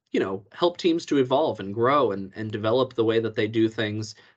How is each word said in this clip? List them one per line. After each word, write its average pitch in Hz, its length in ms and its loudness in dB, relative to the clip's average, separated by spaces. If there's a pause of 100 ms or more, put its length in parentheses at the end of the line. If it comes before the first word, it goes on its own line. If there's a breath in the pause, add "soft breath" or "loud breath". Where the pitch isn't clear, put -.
(120)
you 240 80 0
know, 98 320 -4
help 175 260 0
teams 170 280 0
to 147 140 0
evolve 131 400 2
and 98 140 -8
grow 120 380 2
and, 98 240 -8
and 110 160 -6
develop 113 420 0
the 117 120 0
way 113 140 2
that 110 160 -2
they 107 120 0
do 113 220 2
things 107 460 -6 (220 soft breath)